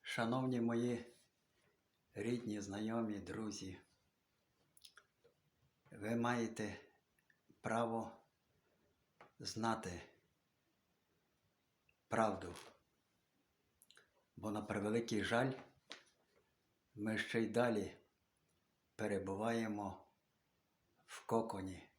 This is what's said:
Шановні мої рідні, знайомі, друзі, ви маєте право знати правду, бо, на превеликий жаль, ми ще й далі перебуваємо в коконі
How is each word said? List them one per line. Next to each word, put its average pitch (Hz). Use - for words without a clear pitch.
Шановні 127
мої 117
рідні, 110
знайомі, 107
друзі, 98
ви 107
маєте 117
право 113
знати 110
правду, 95
бо, 101
на 104
превеликий 107
жаль, 123
ми 107
ще 113
й 107
далі 110
перебуваємо 104
в -
коконі 98